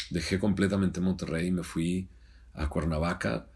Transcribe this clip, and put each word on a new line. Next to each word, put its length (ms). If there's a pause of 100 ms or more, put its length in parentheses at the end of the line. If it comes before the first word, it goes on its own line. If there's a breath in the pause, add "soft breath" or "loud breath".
(100)
Dejé 280
completamente 640
Monterrey 480
y 40
me 100
fui 460 (440 soft breath)
a 160
Cuernavaca 880